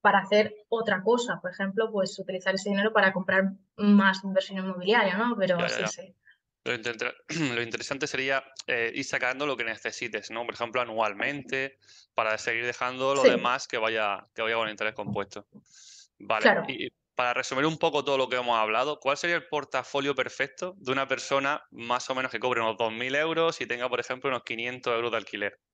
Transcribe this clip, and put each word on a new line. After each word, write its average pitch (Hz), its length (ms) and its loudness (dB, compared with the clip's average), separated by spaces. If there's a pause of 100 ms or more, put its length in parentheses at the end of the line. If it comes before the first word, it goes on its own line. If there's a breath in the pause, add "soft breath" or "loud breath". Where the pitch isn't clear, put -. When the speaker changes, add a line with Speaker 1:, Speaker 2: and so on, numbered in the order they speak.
Speaker 1:
para 196 200 6
hacer 208 340 4 (140)
otra 202 340 0
cosa. 220 400 2
Por 180 80 -6
ejemplo, 196 400 -2
pues 190 300 -2
utilizar 190 340 -2
ese 190 160 -2
dinero 202 220 2
para 196 200 6
comprar 190 380 2 (260)
más 196 460 6
inversión 190 360 -2
inmobiliaria, 190 600 2
¿no? 240 180 0
Pero 180 220 2
Speaker 2:
Ya, 120 100 0
ya, 117 80 -2
Speaker 1:
sí, 110 100 -2
Speaker 2:
ya. - 20 -2
Speaker 1:
sí. - 260 -12 (500 soft breath)
Speaker 2:
Lo 123 100 -2
intenta-, 117 400 -4 (140)
<clears throat> 151 280 0
lo 117 60 0
interesante 120 440 -4
sería, 135 380 0 (220)
eh, 117 280 0
ir 139 100 -4
sacando 131 420 -2
lo 135 100 -2
que 120 80 -4
necesites, 110 640 -6
¿no? 117 140 -6
Por 117 100 -6
ejemplo, 120 280 -2
anualmente, 117 960 -4 (360 soft breath)
para 110 240 0
seguir 117 280 -2
dejando 131 480 -2
lo 135 80 2
Speaker 1:
Sí. 131 60 8
Speaker 2:
demás 123 400 2
que 123 100 -4
vaya, 110 560 -2
que 113 80 -6
vaya 113 140 0
con 110 140 0
interés 107 240 -4
compuesto. 101 520 -6 (720 loud breath)
Vale, 107 300 2
Speaker 1:
Claro. 98 180 4
Speaker 2:
y, 131 200 -6
y 120 40 -10 (240)
para 123 200 0
resumir 131 320 0
un 160 120 0
poco 147 260 0
todo 135 140 2
lo 131 100 2
que 123 80 0
hemos 120 220 2
hablado, 117 420 0
¿cuál 139 160 0
sería 170 200 -2
el - 120 -6
portafolio 139 680 -2
perfecto 135 640 -4
de 127 140 -2
una 135 160 0
persona 139 640 0
más 120 400 -4
o 135 40 0
menos 131 180 -2
que 110 80 -4
cobre 120 200 0
unos 113 160 0
dos 113 160 0
mil 123 220 -4
euros 165 460 0
y 123 60 -6
tenga, 123 220 -2
por 120 120 0
ejemplo, 127 300 -4
unos 123 140 -4
quinientos 120 500 -4
euros 117 180 0
de 117 60 0
alquiler? 101 420 -6 (140)